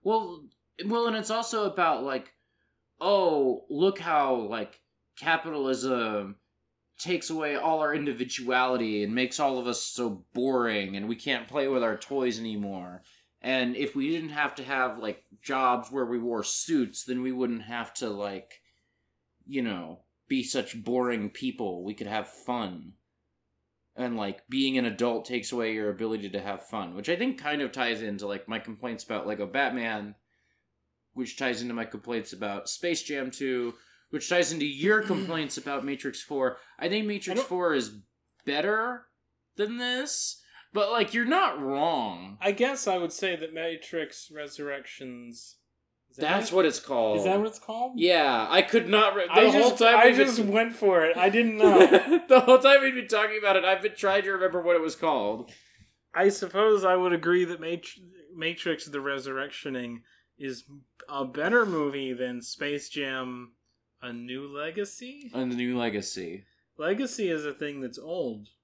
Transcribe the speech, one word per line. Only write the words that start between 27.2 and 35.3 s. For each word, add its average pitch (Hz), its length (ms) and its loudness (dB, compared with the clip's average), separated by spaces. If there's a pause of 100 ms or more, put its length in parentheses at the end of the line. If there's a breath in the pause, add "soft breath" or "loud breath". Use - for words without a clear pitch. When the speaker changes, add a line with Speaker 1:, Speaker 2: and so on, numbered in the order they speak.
Speaker 1:
kind 147 240 -4
of 127 100 -4
ties 117 300 -4
into, 104 240 -8
like, 98 220 -8
my 110 100 -6
complaints 113 460 -10
about 107 240 -6
Lego 104 180 -4
Batman, 113 680 -4 (1000)
which 127 220 -8
ties 123 260 -4
into 120 120 -6
my 117 100 -4
complaints 113 480 -8
about 101 380 -8
Space 170 340 -4
Jam 135 280 -6
Two, 123 420 -4 (380 soft breath)
which - 180 -8
ties 175 240 2
into 151 120 -4
your 165 360 2
Speaker 2:
<clears throat> 202 120 -2
Speaker 1:
complaints 165 440 -4